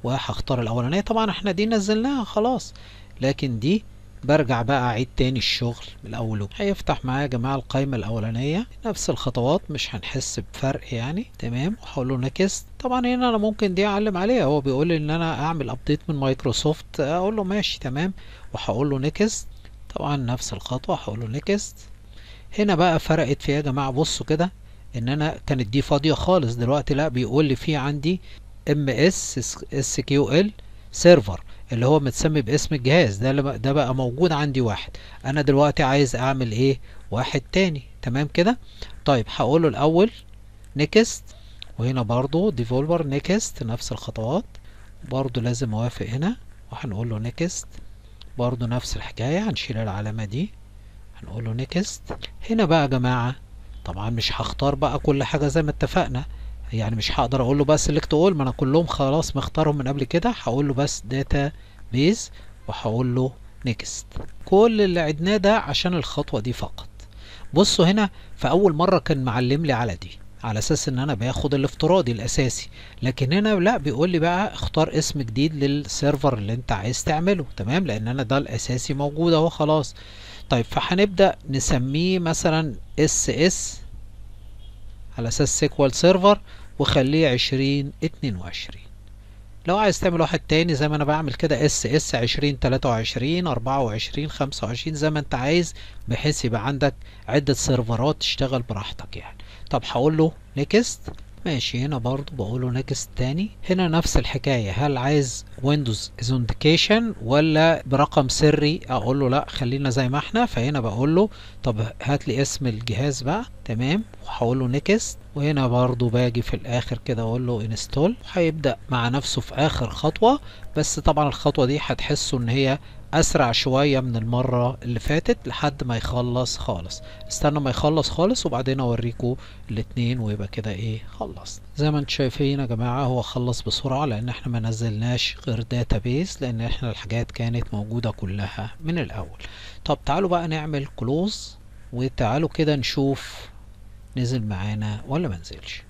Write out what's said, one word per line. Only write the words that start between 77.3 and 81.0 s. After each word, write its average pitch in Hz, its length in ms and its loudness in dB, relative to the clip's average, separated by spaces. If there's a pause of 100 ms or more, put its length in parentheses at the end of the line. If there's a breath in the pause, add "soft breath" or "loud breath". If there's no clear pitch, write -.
تمام، 143 300 0
لان 107 200 -2
انا 131 160 -2
ده 135 140 0
الاساسي 127 560 -2
موجود 147 400 2
اهو 160 160 6
خلاص. 156 460 0 (540 loud breath)
طيب 123 160 4
فهنبدأ 190 720 4 (140)